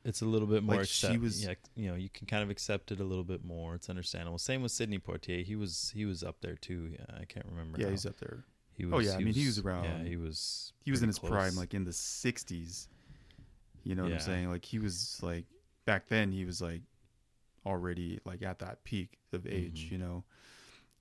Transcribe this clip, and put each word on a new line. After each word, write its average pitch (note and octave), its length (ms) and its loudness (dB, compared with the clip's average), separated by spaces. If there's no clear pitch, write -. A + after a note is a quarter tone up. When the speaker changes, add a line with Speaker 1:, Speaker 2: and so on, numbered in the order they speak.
Speaker 1:
It's A2+ 160 0
a - 20 2
little A2 240 6
bit G#2 140 8
more G#2+ 140 6
Speaker 2:
Like, G2 100 4
she - 220 4
Speaker 1:
accept-, A#2 120 6
Speaker 2:
was G#2 240 2
Speaker 1:
yeah, F#2 100 0
you G#2 160 0
know, F2 60 -2
you F#2+ 120 -2
can - 180 -12
kind G#2 160 2
of G2+ 60 0
accept G2+ 440 -2
it F#2+ 80 -2
a G2 40 2
little F#2 200 0
bit F2 200 -4
more. E2+ 300 -4
It's E2+ 160 -6
understandable. F2 480 -4
Same C3 240 0
with A#2+ 100 0
Sidney G#2+ 260 0
Poitier. F2 460 -2
He G#2 100 -2
was, G2+ 400 -2
he G#2+ 120 0
was F2+ 180 -2
up E2+ 160 -6
there D#2+ 160 -6
too. E2 360 -4
Yeah, - 280 -10
I E2 60 -8
can't - 200 -10
remember E2+ 320 -6
Speaker 2:
Yeah, A2+ 80 2
Speaker 1:
how. F#2+ 40 2
Speaker 2:
he's G2 160 0
up G2+ 140 -8
there. - 240 -10
Speaker 1:
He F2+ 140 -2
Speaker 2:
Oh, F2+ 100 4
Speaker 1:
was, A#2 100 6
Speaker 2:
yeah, F#2+ 100 4
I - 20 0
Speaker 1:
he F#2+ 60 2
Speaker 2:
mean, A2 100 4
he C#3 120 4
Speaker 1:
was, A2 120 2
Speaker 2:
was F#2+ 80 -2
around. F2+ 180 0
Speaker 1:
yeah, E2 180 0
he E2+ 140 -2
was - 560 -4
Speaker 2:
He C#3+ 100 -2
was B2 100 4
in A2+ 80 6
Speaker 1:
pretty F#2+ 100 -2
Speaker 2:
his - 100 -2
prime, G2+ 200 6
Speaker 1:
close. F2+ 80 0
Speaker 2:
like, F2+ 160 -4
in F#2+ 100 2
the F2+ 80 -4
sixties. - 960 -4
You F#2+ 120 0
know F2+ 100 2
what F2 80 2
Speaker 1:
Yeah. - 40 2
Speaker 2:
I'm D#2 60 -2
saying? F2+ 280 2
Like, F2+ 140 -2
he A2+ 140 -2
was, G2 440 -2
like, E2+ 220 -2
back G2 240 2
then, G#2+ 240 4
he F#2+ 140 0
was, F2+ 160 -4
like, E2+ 180 -2
already, F2+ 580 0
like, F#2 180 -6
at F#2 180 -4
that - 240 -10
peak - 340 -4
of F2+ 140 -2
age, E2+ 400 -2
Speaker 1:
Mm-hmm. F2 80 -4
Speaker 2:
you F#2 60 -2
know? F2+ 240 -2